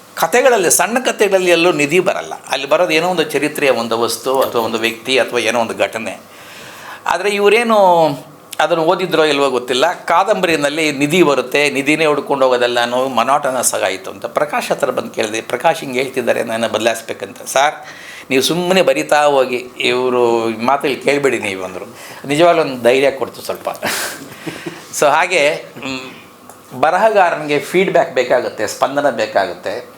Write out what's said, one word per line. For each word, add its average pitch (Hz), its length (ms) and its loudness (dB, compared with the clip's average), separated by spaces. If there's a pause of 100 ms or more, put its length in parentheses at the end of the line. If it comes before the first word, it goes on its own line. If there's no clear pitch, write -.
(140)
ಕತೆಗಳಲ್ಲಿ, 226 560 2
ಸಣ್ಣ 196 280 0
ಕತೆಗಳಲ್ಲಿ 190 520 2
ಎಲ್ಲೂ 170 220 4
ನಿಧಿ 147 280 2
ಬರಲ್ಲ. 85 340 -4 (160)
ಅಲ್ಲಿ 139 180 -4
ಬರೋದು 160 220 2
ಏನೋ 160 180 2
ಒಂದು 180 140 0
ಚರಿತ್ರೆಯ 147 480 0
ಒಂದು 117 300 0
ವಸ್ತು 131 420 -2
ಅಥವಾ 120 200 0
ಒಂದು 110 160 -4
ವ್ಯಕ್ತಿ 117 400 -2
ಅಥವಾ 120 200 0
ಏನೋ 117 220 0
ಒಂದು 104 180 -4
ಘಟನೆ. 104 420 -4 (880)
ಆದರೆ 185 240 0
ಇವರೇನು 208 460 2 (840)
ಅದನ್ನು 160 240 2
ಓದಿದ್ರೋ 165 400 2
ಇಲ್ವೋ 139 260 2
ಗೊತ್ತಿಲ್ಲ, 127 420 0
ಕಾದಂಬರಿನಲ್ಲಿ 165 1000 0
ನಿಧಿ 147 300 2
ಬರುತ್ತೆ, 143 480 2
ನಿಧಿನೇ 143 360 0
ಹುಡ್ಕೊಂಡು 139 380 0
ಹೋಗೋದೆಲ್ಲ 120 380 2
ಅನ್ನೋ 123 260 0
ಮೊನೋಟನಸ್ 131 680 0
ಆಗಾಯಿತು 95 360 -4
ಅಂತ 98 160 -12
ಪ್ರಕಾಶ್ 147 440 -4
ಹತ್ರ 139 200 0
ಬಂದು 123 200 -6
ಕೇಳಿದೆ. 110 300 -4
"ಪ್ರಕಾಶ್ 143 400 -2
ಹಿಂಗೆ 131 220 -4
ಹೇಳ್ತಿದ್ದಾರೆ, 120 420 -2
ನಾನು 117 240 -4
ಬದಲಾಯಿಸ್ಬೇಕಂತ." 113 760 -4
"ಸರ್, 135 320 0 (560)
ನೀವು 131 120 4
ಸುಮ್ಮನೆ 180 400 2
ಬರಿತಾ 151 400 2
ಹೋಗಿ, 135 340 2 (220)
ಇವರು 123 680 2 (160)
ಮಾತಲ್ಲಿ 135 320 0
ಕೇಳಬೇಡಿ 135 420 0
ನೀವು" 95 260 -6
ಅಂದರು. 95 320 -12 (320)
ನಿಜವಾಗ್ಲೂ 165 340 4
ಒಂದು 135 200 -4
ಧೈರ್ಯ 131 280 4
ಕೊಡ್ತು 120 320 -8
ಸ್ವಲ್ಪ. 95 320 -8
<laughs> - 40 -14 (1200)
So 156 60 4
ಹಾಗೆ, 160 580 2 (200)
ಮ್, - 960 -14
ಬರಹಗಾರನಿಗೆ 165 760 2
ಫೀಡ್‌ಬ್ಯಾಕ್ 175 560 2
ಬೇಕಾಗುತ್ತೆ, 120 520 0
ಸ್ಪಂದನ 139 440 0
ಬೇಕಾಗುತ್ತೆ. 107 880 -4